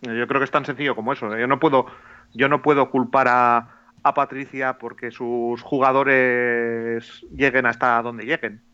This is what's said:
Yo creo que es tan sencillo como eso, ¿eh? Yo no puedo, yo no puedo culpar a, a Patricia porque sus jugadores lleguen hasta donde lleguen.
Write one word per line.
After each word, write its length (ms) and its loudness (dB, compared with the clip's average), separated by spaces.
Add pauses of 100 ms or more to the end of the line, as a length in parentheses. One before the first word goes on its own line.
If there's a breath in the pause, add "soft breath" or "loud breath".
Yo 260 -4
creo 120 0
que 60 0
es 60 -10
tan 140 -2
sencillo 300 -4
como 180 -4
eso, 220 -6
¿eh? 60 -4
Yo 60 -2
no 120 0
puedo, 280 2 (460 loud breath)
yo 140 0
no 140 0
puedo 300 2
culpar 360 2
a, 420 4 (340 soft breath)
a 100 2
Patricia 640 -4
porque 340 -12
sus 500 -4
jugadores 1700 0
lleguen 320 2
hasta 360 2
donde 240 -8
lleguen. 360 -6 (120)